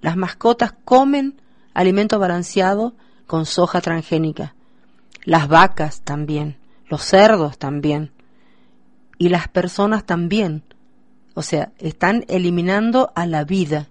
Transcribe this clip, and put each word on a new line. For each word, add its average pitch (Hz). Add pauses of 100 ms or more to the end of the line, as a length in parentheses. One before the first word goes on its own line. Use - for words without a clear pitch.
Las 165
mascotas 226 (100)
comen 277 (320)
alimento 202
balanceado 190 (320)
con 160
soja 175
transgénica. 160 (720)
Las 165
vacas 165
también, 147 (300)
los 151
cerdos 190
también, 147 (1040)
y 175
las 175
personas 202
también. 170 (680)
O -
sea, -
están 185
eliminando 190
a 175
la 156
vida. 151